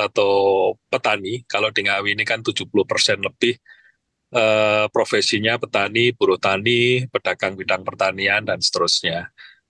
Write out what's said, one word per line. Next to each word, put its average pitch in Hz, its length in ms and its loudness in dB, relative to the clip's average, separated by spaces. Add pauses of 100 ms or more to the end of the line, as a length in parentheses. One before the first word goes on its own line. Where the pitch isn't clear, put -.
atau 101 320 2 (560)
petani, 107 560 -2
kalau 107 240 -2
di 104 160 -4
Ngawi 101 320 -2
ini 107 80 -2
kan 113 160 -4
tujuh 113 240 -4
puluh 98 240 0
persen - 320 0
lebih, 113 400 -2 (720)
eh, 107 560 2
profesinya 113 720 0
petani, 113 560 0
buruh 95 240 2
tani, 120 720 0
pedagang 95 400 -4
bidang 95 320 -4
pertanian, 98 560 -2
dan 104 160 -2
seterusnya. 85 720 -2 (420)